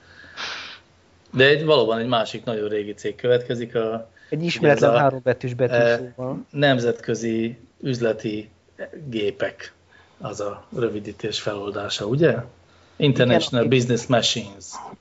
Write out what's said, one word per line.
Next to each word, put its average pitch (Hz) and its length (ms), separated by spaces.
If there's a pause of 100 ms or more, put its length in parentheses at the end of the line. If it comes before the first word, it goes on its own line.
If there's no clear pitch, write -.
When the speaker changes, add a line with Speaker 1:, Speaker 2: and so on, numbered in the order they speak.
(1300)
Speaker 1:
De 131 140
egy, 151 200
valóban 117 340
egy 117 80
másik 117 380
nagyon 107 240
régi 104 260
cég 104 200
következik, 123 600
a, 113 360 (200)
Speaker 2:
Egy 156 140
ismeretlen 151 460
Speaker 1:
ugye 117 80
ez 139 40
a, - 20
Speaker 2:
három 131 180
betűs 123 320
betűs 123 220
Speaker 1:
eh, 117 240 (160)
Speaker 2:
szóval. 127 340
Speaker 1:
Nemzetközi 117 1080 (220)
Üzleti 110 720 (580)
Gépek, 104 640 (480)
az 104 200
a 101 240 (120)
rövidítés 107 640
feloldása, 104 640
ugye? 135 300 (600)
International 131 680
Speaker 2:
Igen, 123 140
Speaker 1:
Business 117 280
Machines. 110 580 (360)